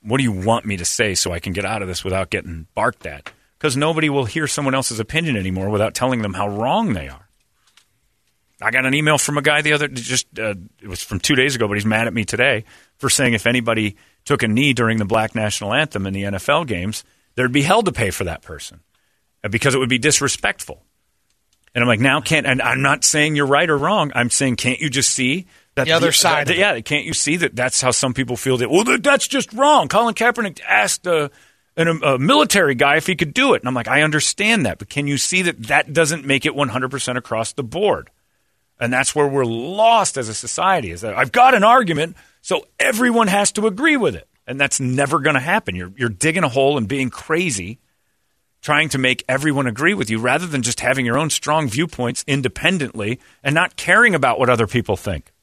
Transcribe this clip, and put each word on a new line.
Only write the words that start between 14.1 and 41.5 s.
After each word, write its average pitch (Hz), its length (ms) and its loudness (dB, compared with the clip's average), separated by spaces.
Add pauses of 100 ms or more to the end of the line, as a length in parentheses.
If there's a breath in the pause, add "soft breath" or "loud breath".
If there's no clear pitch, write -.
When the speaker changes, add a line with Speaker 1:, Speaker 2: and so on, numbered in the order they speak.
Speaker 1:
took 143 160 0
a 117 60 0
knee 127 260 2
during 113 240 2
the 107 80 -2
Black 110 280 -2
National 104 380 -4
Anthem 123 340 -2
in 95 60 -4
the 98 140 -4
N 98 80 -4
F 95 120 -6
L 151 200 2
games, 104 360 -6 (340)
there'd 123 160 0
be 143 100 2
hell 185 200 2
to 190 80 0
pay 110 200 -2
for 92 140 -6
that 82 180 -6
person, - 380 -18 (640)
uh, 107 60 -8
because 117 260 2
it 131 40 0
would 127 100 0
be 127 80 2
disrespectful. - 880 -2 (880)
And 120 60 0
I'm 120 80 2
like, 110 120 2
"Now 139 200 2
can't," 156 260 0
and 131 140 0
I'm 123 220 0
not 143 200 2
saying 151 320 2
you're 143 120 2
right 147 240 4
or 147 80 2
wrong. 160 360 0
I'm 120 140 0
saying, 127 280 0
can't 123 220 -2
you 151 120 -2
just 127 180 0
see 135 380 -2 (300 soft breath)
that 131 80 0
Speaker 2:
The 160 80 2
other 165 160 4
Speaker 1:
the, 160 40 2
Speaker 2:
side 151 360 2
Speaker 1:
that, 165 40 2
Speaker 2:
of 170 60 2
it. - 20 0
Speaker 1:
yeah, 185 220 2
can't 143 240 -2
you - 80 -6
see 147 240 0
that 170 180 -2
that's 127 240 -2
how 127 120 2
some 127 200 0
people 123 240 -4
feel 127 220 0
that, 117 120 -2
"Well, 185 140 4
that, 254 180 0
that's 277 240 2
just - 280 -4
wrong. 262 340 4
Colin 220 260 2
Kaepernick 226 540 -2
asked 202 380 0
a, 156 240 0 (480 soft breath)
an, 165 240 0
a 135 160 2
military 185 560 4
guy 143 220 4
if 160 100 -2
he 185 100 0
could 147 160 -2
do 262 220 2
it." - 80 -2
And 123 60 -4
I'm 127 60 -2
like, 117 140 -4
"I 135 140 4
understand 156 640 0
that, 90 120 -4
but 104 120 -14
can 143 160 -4
you 143 100 0
see 185 240 0
that 175 280 -2
that 147 260 0
doesn't 151 320 0
make 139 180 0
it 151 100 0
one 139 140 0
hundred 131 220 -4
percent 127 260 -6
across 113 360 -4
the 131 120 -6
board?" 131 460 -2 (720)
And 120 80 -2
that's 127 240 0
where 147 140 2
we're 135 160 0
lost 185 720 2
as 120 140 -4
a 110 40 -8
society, 160 560 -2
is 87 120 -10
that 107 120 -6
I've 123 180 0
got 254 200 8